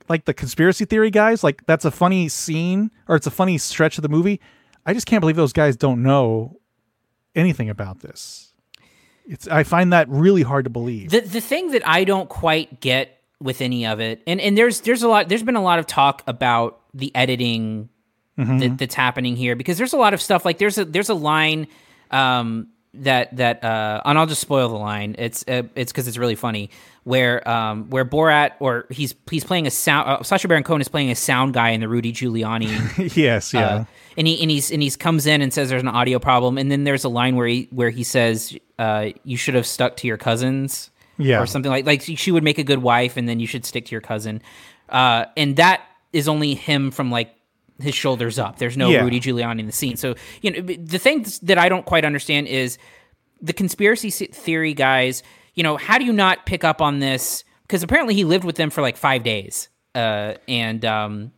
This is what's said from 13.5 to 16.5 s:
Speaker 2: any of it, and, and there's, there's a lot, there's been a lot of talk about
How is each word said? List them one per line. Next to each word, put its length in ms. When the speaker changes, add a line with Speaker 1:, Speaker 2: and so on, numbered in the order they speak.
Speaker 2:
any 240
of 140
it, 260
and, 160
and 160
there's, 240
there's 220
a 40
lot, 220
there's 140
been 140
a 40
lot 180
of 80
talk 400
about 520